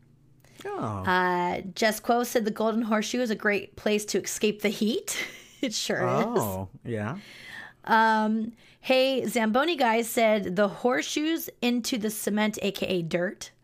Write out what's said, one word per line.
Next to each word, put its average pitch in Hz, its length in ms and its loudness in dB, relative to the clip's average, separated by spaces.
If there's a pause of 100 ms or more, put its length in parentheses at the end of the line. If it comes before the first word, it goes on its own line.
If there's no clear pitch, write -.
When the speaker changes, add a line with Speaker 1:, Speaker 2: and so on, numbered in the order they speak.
(680)
Speaker 1:
Oh. 403 120 -6 (260)
Speaker 2:
Uh, 180 580 2 (120)
Jess 214 260 0
Quo 240 220 2
said 240 220 0
the 214 60 -2
Golden 220 320 0
Horseshoe 214 380 0
is 247 100 0
a 214 40 -2
great - 420 -2
place 208 300 0
to 196 160 0
escape - 400 0
the 208 60 2
heat. 220 540 -2
<laughs> - 140 -10 (260)
It 240 120 -2
sure - 320 -2
is. 135 180 2
Speaker 1:
Oh, 107 460 -2 (160)
yeah. 117 320 -4 (680)
Speaker 2:
Um, 220 680 2 (280)
hey, 262 460 2
Zamboni 240 500 2
guy 233 240 4
said 214 560 2
the 208 120 4
horseshoes 302 840 -2 (100)
into 240 380 0
the 214 100 -2
cement, 214 540 0
A 202 100 0
K - 140 -6
A 185 160 0
dirt, 175 480 -2 (140)